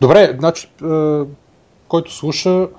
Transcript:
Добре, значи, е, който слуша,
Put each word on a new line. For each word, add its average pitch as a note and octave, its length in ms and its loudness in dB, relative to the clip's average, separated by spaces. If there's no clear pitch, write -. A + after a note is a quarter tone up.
Добре, C3 380 4
значи, E3 300 -4
е, D3+ 360 -2
който E3 240 -4
слуша, F#3 560 -2